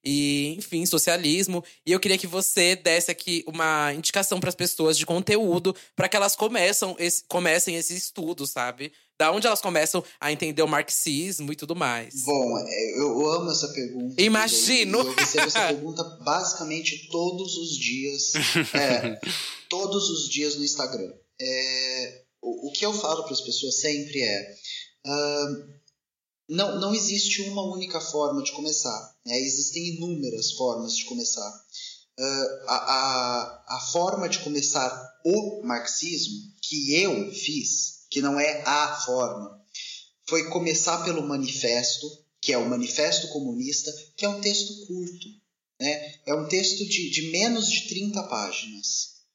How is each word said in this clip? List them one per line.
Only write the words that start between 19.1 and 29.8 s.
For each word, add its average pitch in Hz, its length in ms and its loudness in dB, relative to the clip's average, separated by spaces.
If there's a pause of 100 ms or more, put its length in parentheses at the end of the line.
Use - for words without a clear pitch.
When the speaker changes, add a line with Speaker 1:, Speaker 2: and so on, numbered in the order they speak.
Speaker 3:
<laughs> - 260 -10
Speaker 2:
todos 190 420 0
os 151 180 -4
dias 147 280 -2
no 143 80 -4
Instagram. 123 480 -4 (280)
É, 131 840 -4 (180)
o, 120 280 -6
o 143 40 -8
que 208 140 0
eu 214 60 0
falo 160 320 -2
pras 131 160 -4
pessoas 123 400 -2
sempre 143 420 -2
é, 101 320 -2 (500)
ahn, 147 720 -4 (720)
não, 196 320 0
não 202 140 2
existe 208 480 0
uma 196 200 -4 (120)
única 180 260 -4
forma 143 440 0
de - 80 -2
começar, 135 600 -4 (120)
né? 120 140 -2
Existem 165 560 -2